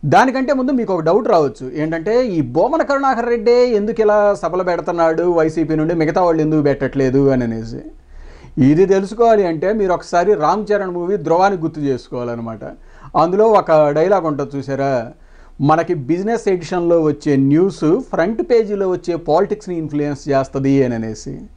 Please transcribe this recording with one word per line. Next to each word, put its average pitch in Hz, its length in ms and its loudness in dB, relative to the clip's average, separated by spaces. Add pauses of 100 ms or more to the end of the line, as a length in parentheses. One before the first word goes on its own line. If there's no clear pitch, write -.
దానికంటే 254 480 2
ముందు 262 180 -2
మీకు 226 220 -2
ఒక 175 60 0
డౌట్ 175 280 2
రావచ్చు, 139 480 0
ఏంటంటే 165 520 -2
ఈ 175 140 -2
బోమన 180 400 0
కరుణాకర్ 269 440 0
రెడ్డి 233 260 0
ఎందుకు 226 500 2
ఇలా 208 320 4
సభలు 185 300 -2
పెడుతున్నాడు 170 600 0
వైసీపీ 160 520 0
నుండి, 156 180 0
మిగతా 170 280 0
వాళ్ళు 165 200 2
ఎందుకు 156 200 2
పెట్టట్లేదు 139 680 2
అని 127 140 0
అనేసి. 113 340 -6 (960)
ఇది 170 140 4
తెలుసుకోవాలి 196 640 2
అంటే 170 260 -2
మీరు 196 200 0
ఒకసారి 180 400 0
రామ్ 180 380 0
చరణ్ 202 200 -2
మూవీ 175 260 -4
ధ్రువాన్ని 175 440 0
గుర్తు 156 180 -6
చేసుకోవాలన్నమాట. 120 800 -6 (580)
అందులో 180 300 2
ఒక 165 420 4
డైలాగ్ 165 360 2
ఉంటుంది 143 320 -4
చూసారా, 135 540 -4 (500)
"మనకి 165 320 2
బిజినెస్ 185 560 -4
ఎడిషన్‌లో 170 520 0
వచ్చే 147 340 0
న్యూస్ 160 640 2
ఫ్రంట్ 214 420 -4
పేజీలో 208 480 0
వచ్చే 180 260 -4
పాలిటిక్స్ని 180 640 -2
ఇన్‌ఫ్లుయెన్స్ 147 520 -6
చేస్తది" 135 540 0
అని 120 120 -2
అనేసి. 113 440 -10 (180)